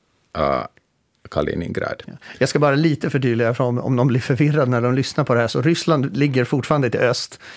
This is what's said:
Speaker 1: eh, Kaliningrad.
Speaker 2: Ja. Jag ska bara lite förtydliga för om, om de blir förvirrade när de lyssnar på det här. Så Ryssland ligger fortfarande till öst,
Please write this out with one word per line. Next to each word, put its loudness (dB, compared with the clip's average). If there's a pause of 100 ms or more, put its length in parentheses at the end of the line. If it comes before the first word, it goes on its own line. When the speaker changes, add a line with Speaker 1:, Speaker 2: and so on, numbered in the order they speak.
(360)
Speaker 1:
eh, 0 (680)
Kaliningrad. -4
Speaker 2:
Ja. -14 (260)
Jag 0
ska -2
bara 4
lite 0
förtydliga 0
för -2
om, 0
om 0
de 4
blir 2
förvirrade 2
när 2
de 2
lyssnar -2
på 2
det 4
här. 0
Så -2
Ryssland 0
ligger 2
fortfarande 0
till -2
öst, -2 (160)